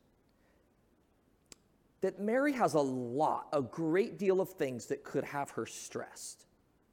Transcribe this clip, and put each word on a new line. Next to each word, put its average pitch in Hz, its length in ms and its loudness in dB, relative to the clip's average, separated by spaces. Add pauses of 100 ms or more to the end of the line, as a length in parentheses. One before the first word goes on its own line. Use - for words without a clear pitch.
(2000)
that 190 180 0
Mary 254 340 2
has 185 220 4
a 156 40 6
lot, 131 720 0
a 143 120 2
great 165 560 0
deal 190 200 4
of 185 120 2
things 127 360 -4
that - 160 -4
could 139 200 -2
have 143 280 -4
her 113 140 -4
stressed. - 800 -12 (480)